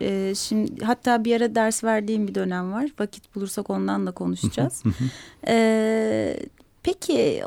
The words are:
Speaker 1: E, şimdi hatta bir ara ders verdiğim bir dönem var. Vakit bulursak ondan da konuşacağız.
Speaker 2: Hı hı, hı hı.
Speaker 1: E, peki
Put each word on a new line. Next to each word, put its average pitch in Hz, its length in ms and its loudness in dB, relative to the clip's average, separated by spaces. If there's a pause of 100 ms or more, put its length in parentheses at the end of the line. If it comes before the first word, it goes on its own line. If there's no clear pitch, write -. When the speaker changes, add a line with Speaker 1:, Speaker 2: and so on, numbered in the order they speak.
Speaker 1:
E, 196 320 0
şimdi - 500 -2
hatta 240 400 2
bir 233 100 4
ara 226 200 2
ders 226 280 2
verdiğim 214 440 0
bir 196 80 -8
dönem 185 360 -2
var. 247 180 -4 (100)
Vakit - 360 -6
bulursak 196 340 -6
ondan 196 380 0
da 185 40 -4
konuşacağız. - 720 -2
Speaker 2:
Hı 110 40 6
hı, 95 40 2
hı - 100 -4
hı. 131 60 0 (380)
Speaker 1:
E, 220 920 2 (440)
peki 277 640 2